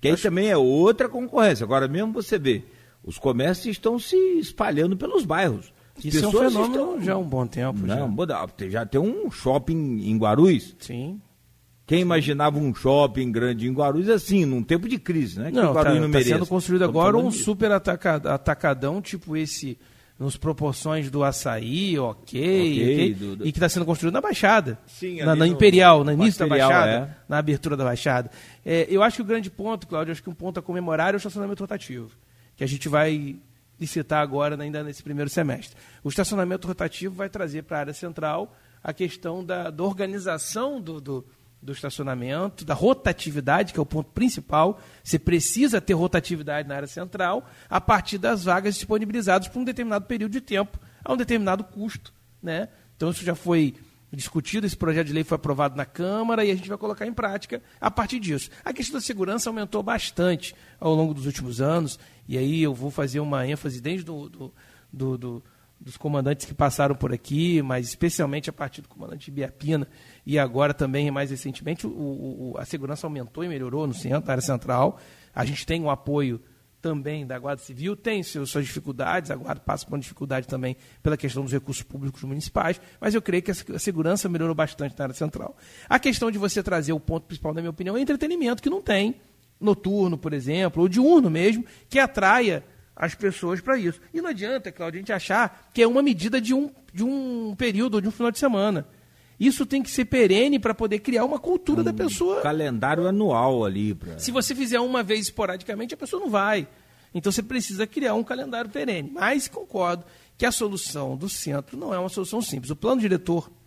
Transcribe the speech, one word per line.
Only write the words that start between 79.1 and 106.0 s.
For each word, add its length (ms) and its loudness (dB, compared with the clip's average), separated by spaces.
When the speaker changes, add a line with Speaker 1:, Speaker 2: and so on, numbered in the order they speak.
Speaker 2:
a 60 -4
Guarda 240 -8
passa 260 -4
por 80 -10
uma 60 -4
dificuldade 480 -8
também 280 -4
pela 160 0
questão 280 -4
dos 80 -4
recursos 320 -4
públicos 400 -10
municipais, 560 -4
mas 140 0
eu 80 2
creio 180 0
que 120 -4
a 20 0
se-, 180 -12
a 60 -6
segurança 500 -2
melhorou 260 -2
bastante 440 -4
na 60 -4
área 100 -6
central. 420 -8
A 120 4
questão 280 0
de 100 -4
você 220 -2
trazer 320 -2
o 60 0
ponto 280 -4
principal, 280 -6
na 60 -6
minha 100 -4
opinião, 260 -6
é 40 0
entretenimento, 600 -2
que 100 -2
não 120 -4
tem, 320 2
noturno, 580 2
por 140 -6
exemplo, 500 0
ou 60 6
diurno 420 6
mesmo, 340 2
que 120 2
atraia 640 4
as 180 -4
pessoas 460 -4
pra 180 0
isso. 220 -4
E 80 -4
não 100 -4
adianta, 420 -6
Cláudio, 260 -10
a 40 -10
gente 100 -6
achar 600 0
que 100 6
é 40 8
uma 160 4
medida 380 2
de 120 0
um, 160 2
de 120 -2
um 520 -4
período 380 0
ou 60 4
de 80 -2
um 40 -4
final 200 -2
de 80 -6
semana. 480 2
Isso 260 4
tem 160 0
que 80 -6
ser 140 0
perene 560 6
pra 120 0
poder 280 -2
criar 240 0
uma 140 -2
cultura 440 0
da 80 2
Speaker 1:
Um 40 -2
Speaker 2:
pessoa. 480 0
Speaker 1:
calendário 640 0
anual 560 4
ali 280 0
pra 240 -10
Speaker 2:
Se 140 -4
você 240 0
fizer 240 0
uma 240 0
vez 200 -2
esporadicamente, 720 -6
a 20 -18
pessoa 260 -6